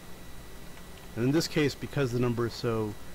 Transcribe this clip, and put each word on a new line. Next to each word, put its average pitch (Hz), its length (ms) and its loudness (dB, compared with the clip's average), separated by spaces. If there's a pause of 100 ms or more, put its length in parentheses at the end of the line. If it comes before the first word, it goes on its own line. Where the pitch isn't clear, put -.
(1160)
And 110 80 2
in 135 80 6
this 160 160 4
case, 147 260 4
because 123 380 0
the 120 80 4
number 120 260 4
is 107 60 -2
so 110 420 0 (200)